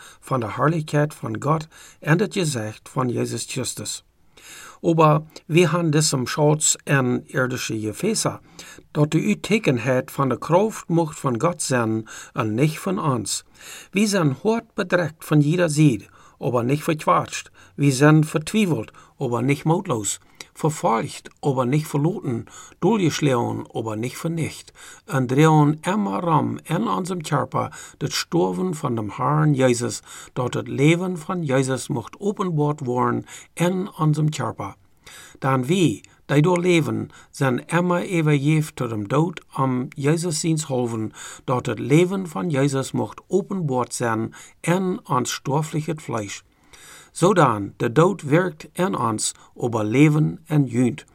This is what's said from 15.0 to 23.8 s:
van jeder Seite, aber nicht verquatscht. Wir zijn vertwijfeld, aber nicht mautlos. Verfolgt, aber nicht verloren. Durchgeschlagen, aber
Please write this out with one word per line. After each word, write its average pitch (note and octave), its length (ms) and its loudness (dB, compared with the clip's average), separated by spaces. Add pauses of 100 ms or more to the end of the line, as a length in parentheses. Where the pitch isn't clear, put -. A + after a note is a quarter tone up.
van D3+ 160 4
jeder E3 300 2
Seite, C#3+ 340 4 (340)
aber B2 240 0
nicht C#3 220 0
verquatscht. E3 640 -2 (260)
Wir C#3+ 160 4
zijn D3+ 320 6
vertwijfeld, D#3 680 -2 (260)
aber A#2+ 240 -2
nicht C#3 220 0
mautlos. D#3 560 0 (360)
Verfolgt, E3+ 720 -2 (100)
aber C3 260 0
nicht D3+ 220 0
verloren. D3+ 580 -2 (320)
Durchgeschlagen, C#3+ 960 0
aber A2 220 -6